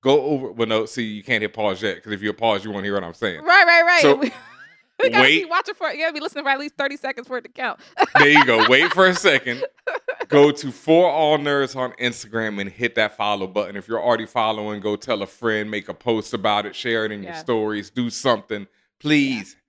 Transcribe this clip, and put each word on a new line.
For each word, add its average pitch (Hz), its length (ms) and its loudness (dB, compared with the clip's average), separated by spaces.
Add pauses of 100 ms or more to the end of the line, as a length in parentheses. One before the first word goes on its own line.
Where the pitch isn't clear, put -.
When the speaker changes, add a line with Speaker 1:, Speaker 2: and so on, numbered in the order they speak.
Speaker 1:
Go 139 200 4
over, 131 320 -4
well, 113 160 -2
no, 110 160 0
see, 120 180 -8
you 107 180 -8
can't 110 200 0
hit 107 120 -4
pause 101 300 -2
yet, 95 180 -4
'cause 107 120 -8
if 98 80 -8
you 107 80 -4
hit 101 80 -6
pause, 107 260 0
you 107 80 -10
won't 98 140 -8
hear 101 80 -4
what 98 100 -2
I'm 85 100 -12
saying. - 300 -6
Speaker 2:
Right, 359 240 6
right, 339 180 6
right. 349 160 4
Speaker 1:
So, 277 200 6 (160)
Speaker 2:
<laughs> - 40 -20 (560)
We, 508 100 2
we - 20 4
gotta 415 140 4
Speaker 1:
wait. - 200 4
Speaker 2:
be 330 60 -10
watching 359 260 -4
for, 320 160 -6
you 294 80 -10
gotta 320 140 -4
be 294 80 -10
listening 294 240 -10
for 277 60 0
at 269 60 0
least 294 200 -12
thirty 277 180 -4
seconds 254 320 -10
for 254 100 -8
it 233 40 -8
to - 80 -20
count. 254 320 -10 (160)
<laughs> - 200 2
Speaker 1:
There - 120 6
you - 160 6
go. 113 240 4
Wait 151 240 4
for 185 140 6
a 185 60 4
second. 135 480 0 (680)
Go 143 240 6
to 143 180 -10
For 165 380 4
All 151 280 2
Nerds 143 380 -2
on 127 240 -4
Instagram 113 600 -4
and 98 80 -6
hit 113 260 -4
that 110 220 -2
follow 101 280 -2
button. 98 300 -4
If 101 140 -14
you're 113 120 -4
already 113 240 0
following, 107 540 -4
go 104 160 -2
tell 104 260 -4
a 98 60 -8
friend, 107 420 -4
make 107 200 -8
a 98 40 -8
post 110 400 -4
about 104 320 -2
it, 101 120 -12
share 113 280 -2
it 107 60 -4
in 104 120 -10
your 92 100 -14
Speaker 2:
Yeah. 165 60 -12
Speaker 1:
stories, 107 500 -2
do 120 200 -4
something. 107 580 -4 (340)
Please. 135 560 0 (120)